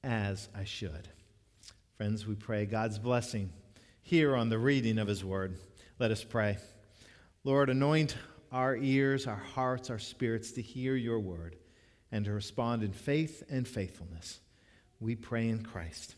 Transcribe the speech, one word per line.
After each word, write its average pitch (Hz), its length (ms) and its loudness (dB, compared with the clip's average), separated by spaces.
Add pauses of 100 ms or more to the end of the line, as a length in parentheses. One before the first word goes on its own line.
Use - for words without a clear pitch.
as 104 520 0
I 98 80 -6
should." 90 460 -8 (880)
Friends, 104 280 -2
we 107 100 -2
pray 107 300 -2
God's 107 340 0
blessing 113 520 0 (520)
here 156 320 6
on 117 140 2
the 113 100 2
reading 117 400 4
of 104 80 2
his 98 180 -2
word. 95 320 -2 (420)
Let 113 120 4
us 107 120 0
pray. 104 340 0 (840)
Lord, 139 260 6
anoint 143 460 4 (360)
our 127 260 0
ears, 135 500 4
our 110 80 -4
hearts, 127 540 -2
our 113 100 -4
spirits 113 520 -2
to 127 100 -6
hear 131 340 -2
your 117 240 0
word 85 380 -6 (540)
and 104 120 0
to 104 80 0
respond 117 520 -2
in 98 100 -2
faith 151 560 -2
and 127 180 -2
faithfulness. 87 720 -8 (600)
We 110 160 -2
pray 113 340 -2
in 113 140 -2
Christ. - 540 -12